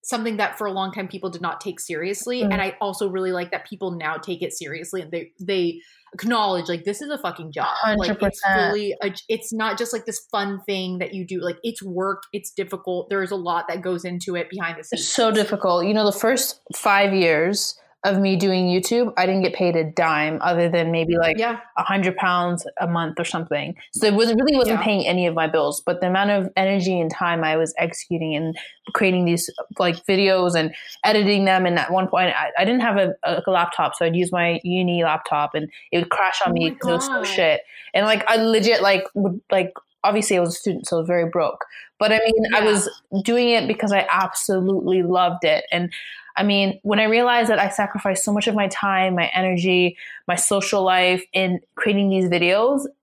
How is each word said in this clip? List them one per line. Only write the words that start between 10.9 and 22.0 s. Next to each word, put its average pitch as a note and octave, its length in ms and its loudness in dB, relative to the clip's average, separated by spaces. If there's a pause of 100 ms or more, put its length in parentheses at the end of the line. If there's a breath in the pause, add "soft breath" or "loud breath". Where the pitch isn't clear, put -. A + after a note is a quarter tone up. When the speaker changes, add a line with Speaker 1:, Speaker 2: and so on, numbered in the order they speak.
Speaker 1:
that F#3 160 -6
you F#3 100 -6
do. F3+ 160 -6
Like, F3 220 -4
it's A3+ 200 -8
work, F#3+ 500 -6
it's G3+ 180 -10
difficult. F#3 600 -6
There's G3 200 -2
a G3+ 60 -4
lot E3+ 320 -4
that F3+ 120 -6
goes F3+ 240 -4
into F3+ 300 -6
it E3+ 160 -4
behind E3+ 260 -6
the - 40 -16
Speaker 2:
It's - 100 -14
Speaker 1:
scenes. - 180 -4
Speaker 2:
so A3+ 220 2
difficult. G3+ 560 0
You G#3 80 2
know, G#3+ 100 2
the G3+ 140 2
first B3+ 420 0 (140)
five G3+ 400 4
years E3+ 640 2 (260 soft breath)
of F#3+ 140 4
me G3 160 4
doing F#3 320 2
YouTube, F#3+ 500 2
I F3+ 100 2
didn't F#3+ 160 2
get F3 120 0
paid F3 220 2
a E3 80 2
dime D#3 580 0
other E3+ 260 2
than E3 220 0
maybe, E3 260 0
like, E3 220 2
Speaker 1:
Yeah. A3+ 220 -2 (180)
Speaker 2:
a F3+ 60 -2
hundred F#3+ 320 0